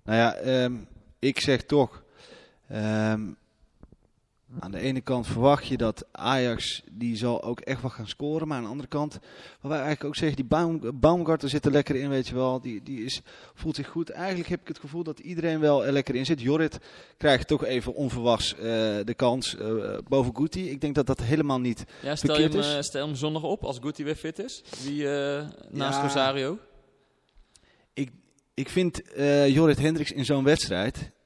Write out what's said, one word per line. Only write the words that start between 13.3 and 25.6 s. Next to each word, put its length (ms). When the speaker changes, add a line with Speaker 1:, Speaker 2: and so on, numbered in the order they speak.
Speaker 1:
voelt 220
zich 120
goed. 220
Eigenlijk 400
heb 120
ik 60
het 120
gevoel 240
dat 160
iedereen 400
wel 260
er 60
lekker 240
in 100
zit. 160
Jorrit 380
krijgt 300
toch 180
even 280
onverwachts, 600
eh, 60
de 120
kans, 420
eh, 400
boven 280
Guti. 340
Ik 120
denk 140
dat 120
dat 140
helemaal 380
niet 260
Speaker 2:
Ja, 140
stel 200
je 60
Speaker 1:
verkeerd 120
Speaker 2:
hem, 60
Speaker 1:
is. 60
Speaker 2:
eh, 40
stel 240
hem 100
zondag 280
op 200
als 180
Guti 220
weer 120
fit 240
is? 240
Wie, 260
eh, 380